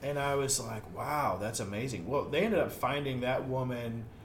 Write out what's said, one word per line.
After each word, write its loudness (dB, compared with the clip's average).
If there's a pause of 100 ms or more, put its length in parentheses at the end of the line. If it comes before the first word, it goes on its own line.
And 0
I 2
was 2
like, -6
"Wow, 2
that's -2
amazing." -2
Well, 2
they 2
ended 4
up 2
finding 0
that 0
woman, -2 (200)